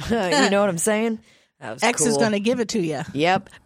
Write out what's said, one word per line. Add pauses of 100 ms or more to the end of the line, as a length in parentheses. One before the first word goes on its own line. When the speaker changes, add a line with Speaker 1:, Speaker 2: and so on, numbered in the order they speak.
Speaker 1:
<laughs>
You
know
what
I'm
saying? (400)
That
was
Speaker 2:
X
is
Speaker 1:
cool.
Speaker 2:
gonna
give
it
to
ya. (100)
Speaker 1:
Yep. (160)